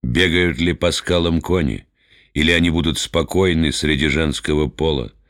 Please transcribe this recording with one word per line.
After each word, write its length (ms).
Бегают 540
ли 160
по 180
скалам 480
кони, 460
или 180
они 180
будут 280
спокойны 720
среди 380
женского 580
пола? 460